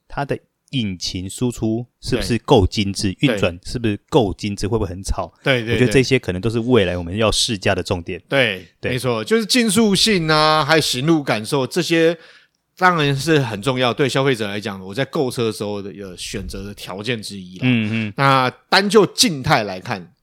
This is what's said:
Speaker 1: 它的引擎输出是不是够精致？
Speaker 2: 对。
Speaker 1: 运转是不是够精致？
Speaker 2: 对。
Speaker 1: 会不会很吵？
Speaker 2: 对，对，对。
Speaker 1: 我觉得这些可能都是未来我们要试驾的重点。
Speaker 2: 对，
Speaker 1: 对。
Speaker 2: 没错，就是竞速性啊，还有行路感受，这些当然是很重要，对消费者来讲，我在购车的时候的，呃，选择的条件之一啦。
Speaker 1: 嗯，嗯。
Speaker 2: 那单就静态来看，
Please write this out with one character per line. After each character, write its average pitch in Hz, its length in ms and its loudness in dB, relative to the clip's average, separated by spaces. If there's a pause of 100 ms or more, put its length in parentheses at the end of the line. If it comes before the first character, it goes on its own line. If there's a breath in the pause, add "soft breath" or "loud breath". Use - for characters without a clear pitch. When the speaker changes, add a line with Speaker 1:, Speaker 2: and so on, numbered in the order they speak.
Speaker 1:
它 143 180 -6
的 131 120 -4 (340)
引 104 280 -2
擎 95 300 -8
输 123 200 -4
出 113 360 -4 (160)
是 - 160 -2
不 107 40 -4
是 113 180 -2
够 143 280 6
精 98 240 -2
致？ 95 220 -4
Speaker 2:
对。 143 160 0
Speaker 1:
运 110 80 0
转 92 260 0
是 - 160 -8
不 113 80 -2
是 101 100 0 (120)
够 107 240 2
精 104 200 -6
致？ 98 140 -6
Speaker 2:
对。 - 20 -8
Speaker 1:
会 113 80 0
不 107 60 -4
会 90 60 -4
很 92 120 -12
吵？ - 400 -6
Speaker 2:
对， 131 200 0
对， 110 60 -6
对。 117 80 0
Speaker 1:
我 110 40 2
觉 123 60 6
得 113 80 2
这 131 100 6
些 127 160 2
可 - 140 -4
能 90 80 -6
都 113 80 -2
是 117 100 -2
未 117 240 4
来 87 140 0
我 87 60 -6
们 87 120 -8
要 110 160 2
试 - 260 -2
驾 98 160 0
的 90 80 0
重 87 220 -4
点。 90 240 -10
Speaker 2:
对， 104 400 0 (140)
Speaker 1:
对。 123 100 -4
Speaker 2:
没 127 80 -4
错， 113 240 -2
就 220 140 2
是 226 80 -2
竞 233 240 2
速 202 260 4
性 180 320 2
啊， 156 380 4
还 156 100 4
有 156 60 4
行 127 240 -2
路 160 180 4
感 113 220 -2
受， 135 200 0
这 165 160 -2
些 165 360 2 (600 loud breath)
当 180 200 4
然 143 180 2
是 147 240 2
很 110 220 -2
重 127 180 0
要， 123 140 2
对 135 160 0
消 135 160 2
费 139 100 2
者 107 100 -4
来 101 140 -6
讲， 98 260 -8
我 98 80 -10
在 131 120 -2
购 131 260 -2
车 117 140 -2
的 110 80 0
时 107 100 -8
候 101 180 -6
的， 98 80 -12 (160)
呃， 90 120 -16
选 - 280 -10
择 98 200 -10
的 101 80 -14
条 98 280 -12
件 110 200 -4
之 98 180 -12
一 90 200 -16
啦。 - 40 -16
Speaker 1:
嗯， 110 460 0
嗯。 104 80 -12
Speaker 2:
那 135 320 4 (200)
单 196 200 2
就 196 160 6
静 156 360 0
态 135 220 2
来 95 160 -6
看， 95 440 -10